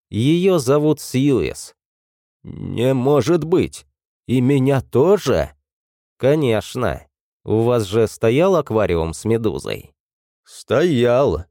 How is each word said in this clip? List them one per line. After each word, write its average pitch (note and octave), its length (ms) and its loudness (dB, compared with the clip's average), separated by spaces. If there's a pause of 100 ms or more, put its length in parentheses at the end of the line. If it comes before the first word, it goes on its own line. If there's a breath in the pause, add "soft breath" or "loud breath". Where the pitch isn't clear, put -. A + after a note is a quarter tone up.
Её E3 500 0
зовут D3 400 0
Сьюис". B2+ 760 -2 (680)
"Не G2+ 500 -4
может C#3+ 500 0
быть! D#3 420 -2 (420)
И B2+ 140 0
меня C3+ 400 2
тоже?" C3 680 0 (720)
"Конечно. A#2+ 800 -2 (420)
У G#2+ 180 0
вас A#2 240 0
же G#2 220 0
стоял D3 480 0
аквариум F2 600 0
с - 100 -10
медузой?" G2+ 720 -4 (480)
"Стоял. A#2+ 1080 0